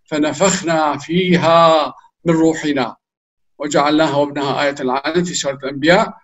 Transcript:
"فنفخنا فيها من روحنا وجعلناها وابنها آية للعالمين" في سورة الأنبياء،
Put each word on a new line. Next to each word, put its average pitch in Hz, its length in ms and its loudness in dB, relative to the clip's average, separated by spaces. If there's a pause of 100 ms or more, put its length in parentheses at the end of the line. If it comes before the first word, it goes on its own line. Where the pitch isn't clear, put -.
"فنفخنا 156 920 -2
فيها 165 960 2 (300)
من 170 100 2
روحنا 156 600 -2 (640)
وجعلناها 147 580 0
وابنها 143 460 -2
آية 143 180 -2
للعالمين" 139 440 -2
في 165 100 -6
سورة 139 280 -6
الأنبياء، 156 600 0